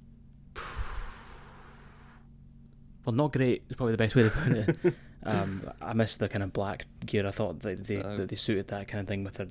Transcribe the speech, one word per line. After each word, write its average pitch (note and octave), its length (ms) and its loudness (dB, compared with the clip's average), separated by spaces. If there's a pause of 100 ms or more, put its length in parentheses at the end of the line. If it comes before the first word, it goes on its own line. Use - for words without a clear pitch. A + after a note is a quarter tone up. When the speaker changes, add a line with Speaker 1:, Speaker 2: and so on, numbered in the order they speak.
(3000)
Speaker 1:
well, A#2+ 100 0
not C#3+ 200 4
great B2+ 340 4
is - 80 -8
probably A#2 160 2
the A2 60 2
best A2 180 4
way B2 60 12
to A2 80 8
put D3 220 2
it. D#3+ 480 4
Speaker 2:
<laughs> - 40 -20 (200)
Speaker 1:
Um, G2 440 -2 (140)
I D#2+ 100 -4
missed A2 280 2
the G#2 80 2
kind G2+ 160 -2
of F#2 80 -4
black G2 340 -2 (180)
gear. G#2 220 2
I G2 60 0
thought F#2 280 -2
that G2 240 -4
they, G#2 160 -2
Speaker 2:
Aye. G2+ 140 -4
Speaker 1:
that G2 140 -2
they G#2+ 80 -4
suited G2+ 320 0
that G2+ 180 -6
kind G#2 140 -4
of F#2+ 80 -4
thing G2 160 -2
with F#2+ 100 -8
their G2 160 -6